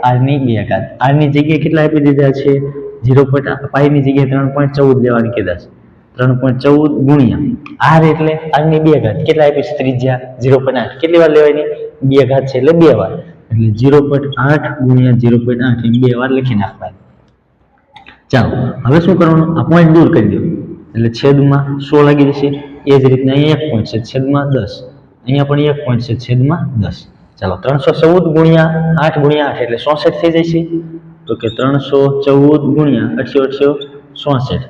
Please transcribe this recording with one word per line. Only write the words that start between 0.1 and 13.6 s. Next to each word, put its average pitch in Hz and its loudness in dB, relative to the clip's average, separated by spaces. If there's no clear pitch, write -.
બે 120 0
ઘાત. 95 -4
આરની 143 2
જગ્યાએ 147 0
કેટલા 156 0
આપી 151 0
દીધા 143 2
છે? 139 0
ઝીરો 131 4
પોઇન્ટ, 135 -4
પાઈની 143 2
જગ્યાએ 135 0
ત્રણ 135 -2
પોઇન્ટ 139 -2
ચૌદ 135 2
લેવાની 117 0
કીધા 98 -6
છે. - -18
ત્રણ 127 2
પોઇન્ટ 127 -2
ચૌદ 147 2
ગુણ્યા 131 2
આર 160 4
એટલે 156 0
આરની 156 0
બે 156 4
ઘાત. 110 -2
કેટલા 156 2
આપી 143 2
છે - -8
ત્રિજ્યા? 131 -2
ઝીરો 131 2
પોઇન્ટ 131 -2
આઠ. 110 -8
કેટલી 170 2
વાર 165 6
લેવાની? 151 2
બે 135 4
ઘાત 131 0
છે - -6
એટલે 143 2
બે 165 6
વાર. 95 -2
એટલે 110 0